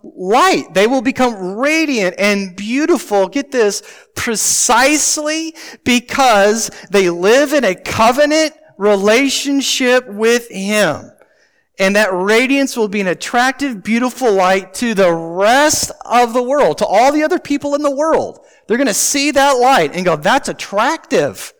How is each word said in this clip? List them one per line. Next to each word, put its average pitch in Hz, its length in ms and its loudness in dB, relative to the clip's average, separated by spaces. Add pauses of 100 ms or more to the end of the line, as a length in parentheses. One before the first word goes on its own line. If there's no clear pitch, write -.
light. 214 720 0
They 190 140 4
will 262 160 0
become 208 540 -2
radiant 277 600 -2
and 202 380 -2
beautiful. 214 720 -2
Get 277 240 -6
this, 208 320 0 (320)
precisely 302 1400 -2 (280)
because 233 880 2 (180)
they 190 220 2
live 226 420 2
in 285 100 2
a 190 120 0
covenant 294 800 0 (240)
relationship 247 1300 0
with 226 420 0
Him. 190 600 -2 (680)
And 190 180 0
that 208 160 2
radiance 240 640 0
will 220 120 -2
be 202 120 -4
an 196 80 -2
attractive, 247 760 -4
beautiful 240 500 0
light 190 420 0
to 233 200 -4
the 185 180 4
rest 202 760 0 (120)
of 233 300 2
the 247 100 0
world, 247 360 2
to 208 60 0
all 240 260 4
the 302 120 0
other 311 160 0
people 285 360 -4
in 294 80 -2
the 285 120 -2
world. 254 440 -2 (280)
They're 220 100 0
gonna 254 180 0
see 285 360 -2
that 277 200 2
light 247 420 2
and 175 100 -6
go, 175 120 2
"That's 196 340 -2
attractive." 220 1120 -4